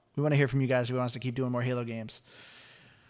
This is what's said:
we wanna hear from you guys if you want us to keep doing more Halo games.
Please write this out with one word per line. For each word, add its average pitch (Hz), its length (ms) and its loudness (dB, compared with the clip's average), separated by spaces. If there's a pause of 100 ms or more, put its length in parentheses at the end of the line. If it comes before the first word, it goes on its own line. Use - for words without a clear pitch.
(160)
we 143 60 0
wanna 147 140 4
hear 139 120 6
from 135 120 2
you 131 80 2
guys 127 180 2
if 117 40 -6
you 127 60 -2
want 123 100 0
us 117 80 -4
to 120 40 -10
keep 123 160 -4
doing 127 160 -2
more 123 120 -2
Halo 123 220 -2
games. 113 380 -10 (880)